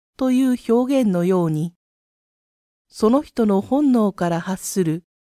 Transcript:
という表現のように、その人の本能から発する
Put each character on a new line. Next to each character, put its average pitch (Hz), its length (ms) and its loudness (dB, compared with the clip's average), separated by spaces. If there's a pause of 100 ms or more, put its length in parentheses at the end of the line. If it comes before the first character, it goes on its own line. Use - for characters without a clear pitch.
(180)
と 262 140 0
い 254 240 2
う - 180 -2
表 254 300 2
現 208 80 2
の 175 120 0
よ 180 220 2
う 160 40 0
に、 156 240 -4 (1160)
そ - 200 0
の 269 120 2
人 233 240 -2
の 202 160 2
本 269 320 0
能 214 180 2
か 175 160 -4
ら 170 140 -2
発 190 240 -8
す 190 180 -2
る 160 220 -4 (180)